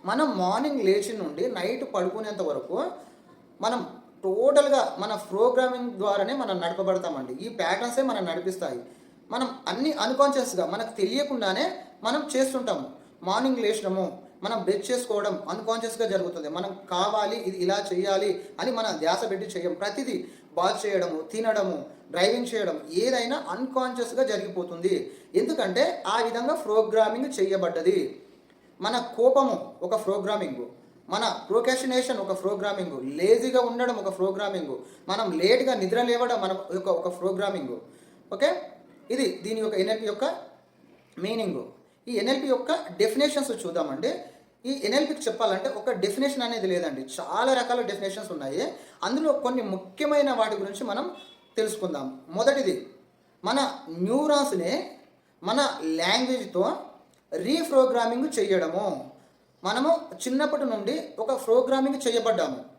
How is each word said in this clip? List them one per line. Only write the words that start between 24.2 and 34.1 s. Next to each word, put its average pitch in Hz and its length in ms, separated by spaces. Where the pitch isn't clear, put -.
జరిగిపోతుంది. 180 640
ఎందుకంటే 233 440
ఆ 220 40
విధంగా 240 260
ప్రోగ్రామింగ్ 220 720
చేయబడ్డది. 185 600
మన 233 120
కోపము 262 380
ఒక 220 80
ప్రోగ్రామింగ్, 190 580
మన 220 120
ప్రోక్రాస్టినేషన్ 254 720
ఒక 190 100
ప్రోగ్రామింగ్, 190 520
లేజీగా 240 500
ఉండడం 240 320
ఒక 190 160